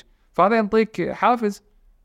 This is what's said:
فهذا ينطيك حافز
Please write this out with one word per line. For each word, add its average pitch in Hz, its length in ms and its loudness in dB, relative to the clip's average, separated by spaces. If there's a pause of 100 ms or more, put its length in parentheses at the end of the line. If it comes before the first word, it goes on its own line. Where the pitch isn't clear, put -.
(320)
فهذا 208 260 2
ينطيك 214 520 -2
حافز 220 520 -2 (420)